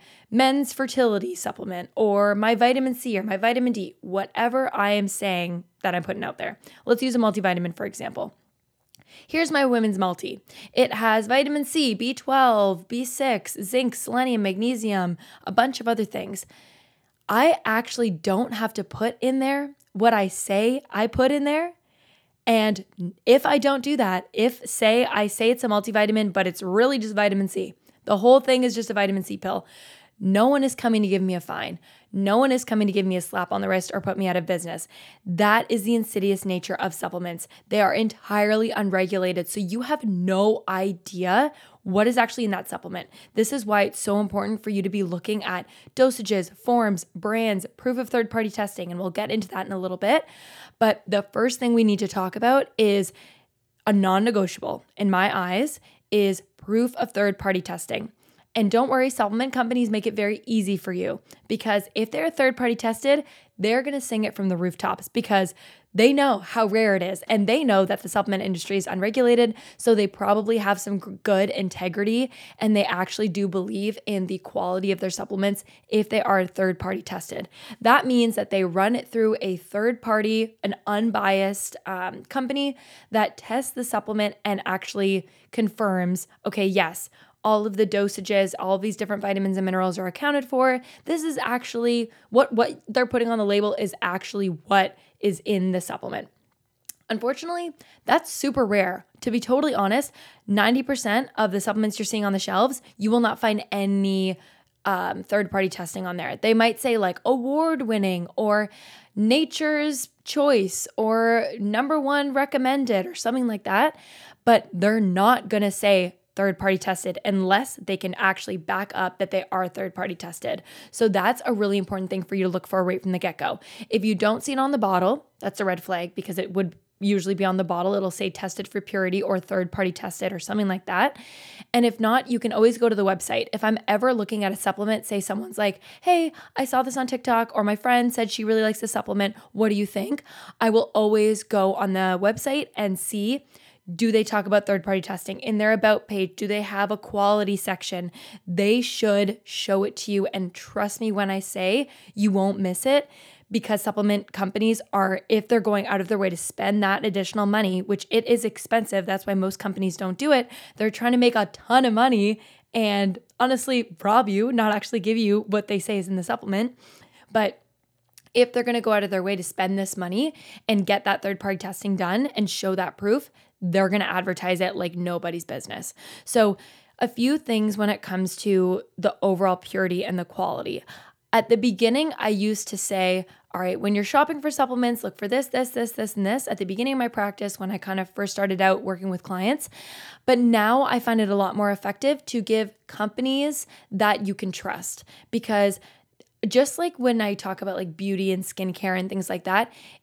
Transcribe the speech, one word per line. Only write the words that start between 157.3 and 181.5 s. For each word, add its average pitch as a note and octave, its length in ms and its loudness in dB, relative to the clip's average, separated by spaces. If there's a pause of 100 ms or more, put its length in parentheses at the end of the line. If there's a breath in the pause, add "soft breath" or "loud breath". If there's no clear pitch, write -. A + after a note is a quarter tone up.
money, G3+ 380 0
which G3+ 260 -4
it A3+ 200 2
is A#3 160 2
expensive, A3 600 -2
that's F#3+ 220 -4
why G3+ 80 0
most F#3+ 240 -2
companies F#3+ 380 -4
don't F#3 200 -6
do D4 140 0
it, B3 180 4 (280 loud breath)
they're G#3+ 120 0
trying A#3 240 -2
to B3 60 4
make A#3+ 160 4
a G#3+ 120 2
ton - 380 2
of A#3+ 80 2
money G#3+ 480 2 (320 loud breath)
and G3+ 460 0 (220)
honestly B3 640 0
rob G#3+ 260 4
you, G#3 240 2
not A3 200 2
actually G#3 280 -2
give A3 180 0
you G#3 300 4
what G#3 180 0
they G3+ 140 -2
say G#3 180 -2
is F3+ 80 -4
in F#3+ 80 -4
the F#3 80 -2
supplement. A3+ 560 -4 (540 soft breath)
But G#3+ 280 0 (720)
if A#3+ 200 4
they're B3 100 0
gonna A#3+ 180 0
go A3+ 120 0
out G#3 100 2
of G3 80 -4
their F#3+ 140 0
way G3 100 0
to F3+ 80 -4
spend F#3+ 340 -2
this F#3+ 200 -4
money G3 360 -2 (360 loud breath)
and G3+ 180 2
get G3+ 180 2
that G3 160 0
third-party G3 380 -4
testing G3 380 -4
done G3 320 0
and G#3 200 -2
show F#3+ 280 -2
that F#3 200 -4
proof, A3 320 0 (360 soft breath)
they're F#3 260 2
gonna G3+ 140 0
advertise F3+ 560 -2
it F#3 140 -2
like F3+ 220 -6
nobody's F3 480 -6
business. - 500 -12 (300 loud breath)
So G#3+ 320 4 (420 loud breath)
a B3 80 0
few B3 320 0
things G#3+ 380 -2
when G#3 140 0
it - 120 -4
comes F#3 340 -4
to F#3 460 2 (160)
the F#3 240 0
overall F#3 340 2
purity F#3 480 -4
and F3+ 140 -4
the F3 60 -6
quality. - 580 -6 (500 loud breath)
At A3+ 160 2
the A#3 80 6